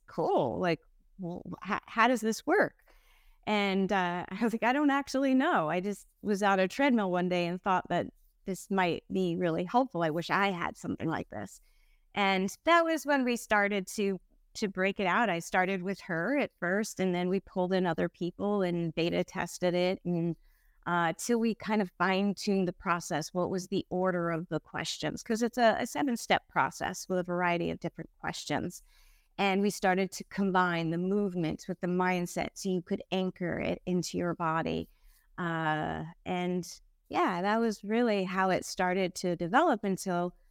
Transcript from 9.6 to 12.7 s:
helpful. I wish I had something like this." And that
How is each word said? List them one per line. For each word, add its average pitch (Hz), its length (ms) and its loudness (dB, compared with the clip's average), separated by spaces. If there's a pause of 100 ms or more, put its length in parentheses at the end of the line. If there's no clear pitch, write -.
helpful. 240 380 0
I 160 80 2
wish 165 180 -2
I 190 220 2
had 170 260 -4
something - 320 -4
like 151 220 -4
this." - 300 -12 (540)
And 196 400 0 (100)
that 339 200 6